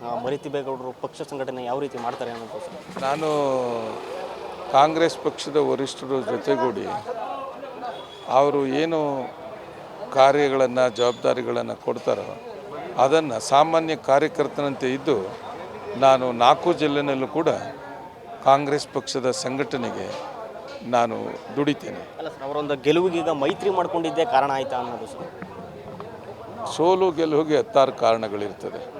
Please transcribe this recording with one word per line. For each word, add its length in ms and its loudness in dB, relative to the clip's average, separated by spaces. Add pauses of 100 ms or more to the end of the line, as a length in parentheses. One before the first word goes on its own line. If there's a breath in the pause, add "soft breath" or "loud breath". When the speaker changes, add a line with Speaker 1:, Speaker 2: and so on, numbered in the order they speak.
Speaker 1:
ಆ, 40 -6 (160)
ಮರಿತಿಬ್ಬೇಗೌಡರು 640 -4 (140)
ಪಕ್ಷ 260 -8
ಸಂಘಟನೆ 400 -6
ಯಾವ 140 -2
ರೀತಿ 200 -8
ಮಾಡ್ತಾರೆ 300 -4
ಅನ್ನೋದು 320 -10
ಸರ್? 100 -12 (300)
Speaker 2:
ನಾನು 220 0 (1500)
ಕಾಂಗ್ರೆಸ್ 500 6
ಪಕ್ಷದ 320 -2 (140)
ವರಿಷ್ಠರ 500 -2 (100)
ಜೊತೆಗೂಡಿ 560 0 (1500)
ಅವರು 220 4 (220)
ಏನು 160 0 (1160)
ಕಾರ್ಯಗಳನ್ನು, 680 6 (120)
ಜವಾಬ್ದಾರಿಗಳನ್ನು 880 0
ಕೊಡ್ತಾರೋ 420 0 (800)
ಅದನ್ನು 320 4 (160)
ಸಾಮಾನ್ಯ 400 6 (160)
ಕಾರ್ಯಕರ್ತನಂತೆ 880 2
ಇದ್ದು 220 2 (880)
ನಾನು 200 8 (160)
ನಾಲ್ಕು 300 6 (100)
ಜಿಲ್ಲೆನಲ್ಲೂ 460 0 (100)
ಕೂಡ 100 2 (1000)
ಕಾಂಗ್ರೆಸ್ 380 4 (100)
ಪಕ್ಷದ 340 -2 (140)
ಸಂಘಟನೆಗೆ 640 -4 (840)
ನಾನು 220 4 (400)
ದುಡಿತೇನೆ. 460 -2 (160)
Speaker 1:
ಅಲ್ಲ 160 -8
ಸರ್, 140 -14
ಅವರೊಂದು 260 -2 (120)
ಗೆಲುವಿಗೆ 360 4
ಈಗ 80 0 (120)
ಮೈತ್ರಿ 360 0
ಮಾಡ್ಕೊಂಡಿದ್ದೇ 460 0 (100)
ಕಾರಣ 240 4
ಆಯ್ತಾ 240 -4
ಅನ್ನೋದು 300 -8
ಸರ್? 180 -12 (1500)
Speaker 2:
ಸೋಲು 340 4
ಗೆಲುವಿಗೆ 480 2
ಹತ್ತಾರು 340 4
ಕಾರಣಗಳಿರ್ತದೆ. 880 0 (200)